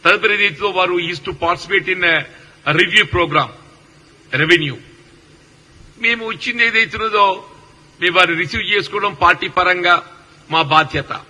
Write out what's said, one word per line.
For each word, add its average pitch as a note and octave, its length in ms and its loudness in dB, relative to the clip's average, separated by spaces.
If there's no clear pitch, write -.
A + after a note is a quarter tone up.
తదుపరి G#3 400 4
రీతిలో G3 240 -2
వారు F3+ 180 2
is E3+ 180 -8
to E3+ 60 -8
participate F3 500 -2
in F#3 80 -4
a D#3+ 40 2
review G3 340 0
program, D3+ 360 0
రెవెన్యూ. D#3 440 0
మేము A#3 200 -2
ఇచ్చింది A#3 340 -2
ఏదైతున్నదో G#3+ 580 0
మేము F3 180 0
వారిని E3+ 240 2
రిసీవ్ F#3+ 320 -6
చేసుకోవడం G3+ 400 -2
పార్టీ F3+ 240 2
పరంగా F3+ 380 2
మా D#3+ 100 2
బాధ్యత. D3+ 380 2